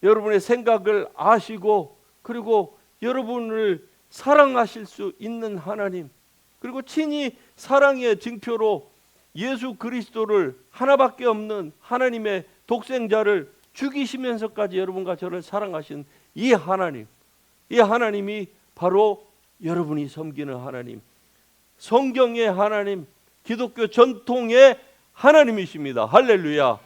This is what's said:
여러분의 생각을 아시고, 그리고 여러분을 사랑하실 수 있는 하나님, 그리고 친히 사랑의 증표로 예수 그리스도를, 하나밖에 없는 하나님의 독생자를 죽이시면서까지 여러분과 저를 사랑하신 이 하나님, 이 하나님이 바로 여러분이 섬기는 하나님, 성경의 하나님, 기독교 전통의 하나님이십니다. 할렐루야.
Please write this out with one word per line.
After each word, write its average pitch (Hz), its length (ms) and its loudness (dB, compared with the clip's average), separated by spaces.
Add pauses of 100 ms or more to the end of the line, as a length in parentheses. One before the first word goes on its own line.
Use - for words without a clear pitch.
여러분의 208 380 2
생각을 214 720 0
아시고, 202 800 0 (260)
그리고 220 560 -2 (220)
여러분을 220 880 -4 (220)
사랑하실 262 760 2
수 196 320 -10
있는 220 380 -10
하나님, 185 540 -8 (500)
그리고 254 220 -12
친히 294 540 -4 (200)
사랑의 262 640 2
증표로 220 680 -4 (460)
예수 240 380 -6
그리스도를, 214 840 -4 (120)
하나밖에 262 560 0
없는 214 540 -4
하나님의 226 640 -4 (220)
독생자를 220 840 -2 (200)
죽이시면서까지 240 1040 -6
여러분과 185 380 -6
저를 180 260 -8
사랑하신 160 640 -8 (300)
이 247 180 2
하나님, 170 540 -2 (640)
이 233 80 0
하나님이 208 680 0 (260)
바로 196 520 0 (360)
여러분이 156 460 -4
섬기는 147 460 -10
하나님, 123 460 -12 (760)
성경의 233 760 2
하나님, 202 540 -2 (360)
기독교 233 440 -4
전통의 247 920 4 (340)
하나님이십니다. 185 960 2
할렐루야. 151 800 4